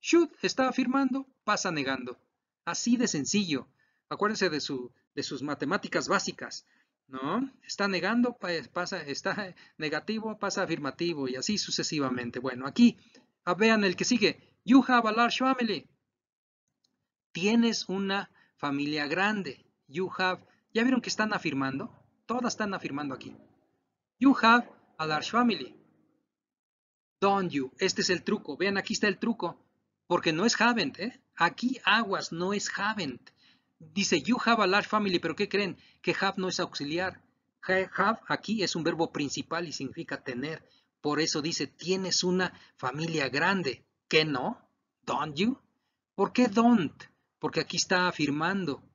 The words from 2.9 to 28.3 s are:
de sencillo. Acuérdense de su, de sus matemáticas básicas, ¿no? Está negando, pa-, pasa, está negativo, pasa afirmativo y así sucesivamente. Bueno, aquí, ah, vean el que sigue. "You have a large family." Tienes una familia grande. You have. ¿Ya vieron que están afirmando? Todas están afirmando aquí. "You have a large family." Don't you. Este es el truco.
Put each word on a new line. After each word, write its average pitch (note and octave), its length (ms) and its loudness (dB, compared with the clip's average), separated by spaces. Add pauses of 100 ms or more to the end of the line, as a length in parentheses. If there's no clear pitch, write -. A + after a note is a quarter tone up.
de A#3 120 2
sencillo. D3+ 600 -2 (400)
Acuérdense G3 400 0
de D3+ 120 -2
su, B2 300 -6 (240)
de C#3+ 80 -6
sus C3 200 -8
matemáticas D3 680 -4
básicas, D#3 580 -4 (420)
¿no? D#3 420 -4 (120)
Está - 260 -4
negando, A3 500 0
pa-, E3+ 240 -4 (100)
pasa, F3 300 -6
está F3 520 -6 (220)
negativo, G#3+ 600 -4
pasa G3 240 -2
afirmativo D3+ 680 -2
y B2+ 60 -4
así D#3 240 -2
sucesivamente. B2+ 800 -4
Bueno, B2+ 280 -6
aquí, A#3 300 6 (480)
ah, F3+ 100 0
vean A3 280 4
el F#3 140 2
que F#3 80 -2
sigue. - 600 0
"You B3+ 220 6
have A#3+ 220 4
a G#3+ 40 0
large A#3 260 2
family." B3 500 0 (1400)
Tienes A3 560 2
una G3 420 -2 (260)
familia D3 520 -4
grande. F#3 580 -2 (220)
You F3+ 280 -6
have. F#3 300 -2 (260)
¿Ya A3 120 2
vieron B3+ 160 4
que - 80 -8
están G#3+ 260 -2
afirmando? C#3 580 -4 (340)
Todas A#3+ 280 -2
están G3+ 180 -4
afirmando C#3+ 420 -6
aquí. - 220 -14 (840)
"You C4 200 8
have A#3 300 6 (260)
a D#3 100 -4
large D3+ 240 -2
family." G#3 440 0 (1500)
Don't G3 300 4
you. C3+ 280 -4
Este F#3+ 240 0
es - 80 0
el F3 120 0
truco. F#3+ 340 -4